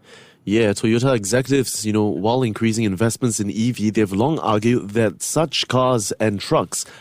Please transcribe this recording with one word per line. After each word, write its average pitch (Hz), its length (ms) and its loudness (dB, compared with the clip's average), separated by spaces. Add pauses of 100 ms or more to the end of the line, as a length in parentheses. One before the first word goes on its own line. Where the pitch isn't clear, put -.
(440)
Yeah, 104 300 2
Toyota 120 420 2
executives, 120 680 0
you 107 80 -2
know, 107 100 2
while 107 380 0
increasing 113 420 0
investments 110 560 0
in 101 100 -2
E 113 220 0
V, 107 160 0
they've 104 240 2
long 127 280 0
argued 107 500 0
that 107 320 0
such - 460 -2
cars 127 520 0
and 107 180 0
trucks - 460 -2 (160)